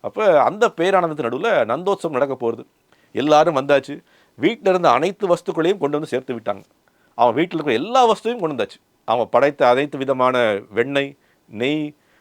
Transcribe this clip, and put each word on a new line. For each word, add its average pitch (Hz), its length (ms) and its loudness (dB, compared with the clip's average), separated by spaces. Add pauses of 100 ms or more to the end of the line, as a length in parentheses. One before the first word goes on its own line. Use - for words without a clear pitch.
அப்ப 170 420 2
அந்த 202 340 2
பேரானந்தத்தின் 165 520 0
நடுவுல 147 220 -2 (140)
நந்தோத்சவம் 160 540 -4
நடக்க 135 160 0
போறது. 117 300 -6 (500)
எல்லாரும் 151 420 2
வந்தாச்சு. 139 380 0 (440)
வீட்ல 202 320 0
இருந்த 180 200 2
அனைத்து 160 380 0
வஸ்துக்களையும் 170 500 0
கொண்டு 147 200 -4
வந்து 156 80 -8
சேர்த்து 131 280 -6
விட்டாங்க. 101 280 -8 (560)
அவன் 117 160 4
வீட்டுல 170 240 -2
இருக்கிற 147 140 -2
எல்லா 214 380 0
வஸ்துவையும் 226 280 -2
கொண்டு 160 160 -4
வந்தாச்சு. 113 240 -6 (260)
அவன் 113 260 -2
படைத்த 139 380 2
அனைத்து 139 300 0
விதமான 127 600 0 (100)
வெண்ணெய், 139 460 -4 (340)
நெய், 147 440 -4 (260)